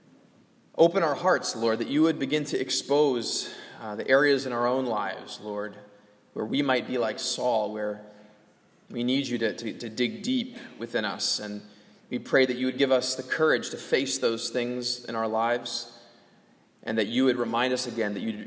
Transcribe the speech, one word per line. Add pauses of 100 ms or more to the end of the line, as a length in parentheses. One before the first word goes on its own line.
(760)
open
our
hearts,
Lord,
that
you
would
begin
to
expose, (300)
uh,
the
areas
in
our
own
lives,
Lord, (560)
where
we
might
be
like
Saul,
where (880)
we
need
you
to,
to,
to
dig
deep (220)
within
us.
And (480)
we
pray
that
you
would
give
us
the
courage
to
face
those
things
in
our
lives, (880)
and
that
you
would
remind
us
again
that
you, (160)